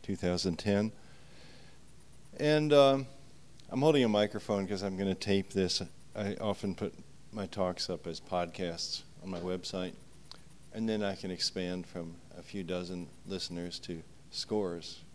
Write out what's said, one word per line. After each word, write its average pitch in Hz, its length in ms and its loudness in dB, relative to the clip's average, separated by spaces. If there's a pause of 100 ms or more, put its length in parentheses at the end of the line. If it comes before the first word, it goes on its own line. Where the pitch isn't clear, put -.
two 98 140 -2
thousand 90 420 2
ten. 104 320 2 (1500)
And, 151 320 6
um, 135 340 10 (640)
I'm 131 120 2
holding 147 200 8
a 117 60 6
microphone 104 580 2
'cause 95 160 -2
I'm 95 140 -2
gonna 95 180 2
tape 98 380 2
this. 95 280 2 (360)
I 101 240 -2
often 101 340 -2
put - 180 -4 (380)
my 101 160 -4
talks 90 420 0
up 87 160 -4
as 82 140 -6
podcasts 87 840 -4 (200)
on 95 80 -8
my 87 80 -4
website, 90 540 -4 (840)
and 113 140 0
then 107 160 2
I 98 100 0
can 95 160 -6
expand 90 560 -2
from 85 300 -10 (200)
a 87 60 -14
few 98 220 -8
dozen 90 460 -4 (180)
listeners 87 520 -6
to 82 220 -8 (300)
scores 90 680 -4 (120)